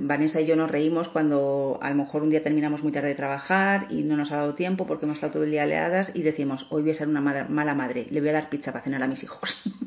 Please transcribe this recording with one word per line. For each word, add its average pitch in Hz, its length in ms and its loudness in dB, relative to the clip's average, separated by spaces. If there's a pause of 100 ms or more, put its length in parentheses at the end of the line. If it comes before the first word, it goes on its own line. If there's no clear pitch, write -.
Vanessa 151 320 2
y 156 60 2
yo 160 100 4
nos 160 160 2
reímos 165 380 2
cuando 139 720 2
a 139 80 -4
lo 139 60 0
mejor 143 280 0
un 156 60 2
día 156 120 4
terminamos 147 400 0
muy 151 120 0
tarde 143 160 0
de 135 60 -2
trabajar 190 760 0
y 151 140 -2
no 151 120 2
nos 147 160 0
ha 147 60 -2
dado 147 180 0
tiempo 185 320 0
porque 151 180 -2
hemos 151 120 -2
estado 151 160 -4
todo 151 100 0
el 151 80 0
día 147 140 2
liadas 170 500 0
y 180 80 -2
decimos, 143 460 0
"Hoy 156 140 0
voy 156 80 4
a 156 40 -4
ser 151 140 -4
una 151 120 2
mala, 139 280 0
mala 147 260 0
madre, 123 340 -2
le 151 120 0
voy 147 80 2
a 151 40 4
dar 151 160 0
pizza 139 220 -4
para 123 140 -8
cenar 135 180 -2
a 131 40 0
mis 135 160 -4
hijos". - 300 -8 (340)